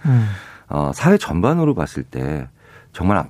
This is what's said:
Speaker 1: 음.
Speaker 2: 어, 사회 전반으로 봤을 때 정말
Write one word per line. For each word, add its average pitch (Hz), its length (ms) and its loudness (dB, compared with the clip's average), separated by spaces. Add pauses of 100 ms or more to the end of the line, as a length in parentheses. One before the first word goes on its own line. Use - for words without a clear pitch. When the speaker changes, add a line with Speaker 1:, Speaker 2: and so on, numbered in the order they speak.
Speaker 1:
음. 120 200 4 (420)
Speaker 2:
어, 73 240 -2
사회 180 240 4
전반으로 143 600 0
봤을 73 260 -4
때 65 460 -6 (440)
정말 92 380 0